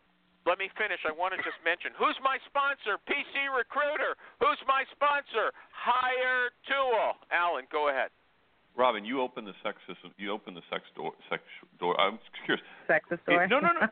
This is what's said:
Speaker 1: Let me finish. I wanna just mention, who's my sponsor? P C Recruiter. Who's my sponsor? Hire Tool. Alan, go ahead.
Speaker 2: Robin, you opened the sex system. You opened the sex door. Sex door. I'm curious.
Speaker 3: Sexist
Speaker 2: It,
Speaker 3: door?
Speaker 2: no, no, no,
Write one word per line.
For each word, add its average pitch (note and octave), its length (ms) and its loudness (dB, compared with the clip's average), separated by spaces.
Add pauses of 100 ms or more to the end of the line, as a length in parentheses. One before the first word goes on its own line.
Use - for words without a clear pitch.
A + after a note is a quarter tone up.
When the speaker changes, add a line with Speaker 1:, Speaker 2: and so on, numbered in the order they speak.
(460)
Speaker 1:
Let F3 120 2
me F#3+ 200 -6
finish. G3+ 280 -4
I D#3 60 -2
wanna F3+ 320 -4
just D#3+ 220 -8
mention, E3+ 300 -2
who's C#4 280 2
my C4 240 2
sponsor? C#4 580 0
P - 60 -4 (220)
C C#4 160 -2
Recruiter. C4 680 -2 (240)
Who's C#4+ 260 4
my C4 260 2
sponsor? C#4 600 0 (200)
Hire B3+ 800 0 (140)
Tool. A#3+ 520 2 (120)
Alan, D#3+ 400 0
go D3+ 200 0
ahead. B2+ 200 0 (640)
Speaker 2:
Robin, A#2+ 300 2
you B2+ 160 -4
opened B2 280 -4
the F#2 140 -12
sex G#2 240 -6
system. F2 320 -16
You G2 140 -6
opened G#2 240 -8
the E2+ 140 -16
sex F#2 160 -6 (100)
door. D#2+ 160 -6 (160)
Sex E2 160 -4 (340)
door. F2 220 0
I'm G2 200 2 (260)
curious. - 200 -2 (220)
Speaker 3:
Sexist E3+ 400 0
Speaker 2:
It, F3 40 4
Speaker 3:
door? F3 160 4
Speaker 2:
no, A#3+ 120 4
no, E4+ 140 4
no, D4 180 0